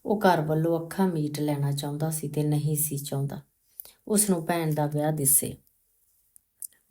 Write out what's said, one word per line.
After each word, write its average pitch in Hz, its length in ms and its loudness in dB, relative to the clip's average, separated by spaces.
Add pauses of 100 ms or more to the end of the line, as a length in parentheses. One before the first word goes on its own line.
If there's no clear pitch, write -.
ਉਹ 214 160 0
ਘਰ 175 200 6
ਵੱਲੋਂ 160 440 0
ਅੱਖਾਂ 190 220 0
ਮੀਟ 151 320 -2
ਲੈਣਾ 143 320 0
ਚਾਹੁੰਦਾ 147 380 -4
ਸੀ 156 200 -4
ਤੇ 147 140 0
ਨਹੀਂ 151 320 2
ਸੀ 147 220 -2
ਚਾਹੁੰਦਾ 139 440 -4 (680)
ਉਸ 208 220 4
ਨੂੰ 165 160 0
ਭੈਣ 165 280 0
ਦਾ 151 120 2
ਵਿਆਹ 147 260 0
ਦਿਸੇ। - 460 0 (1300)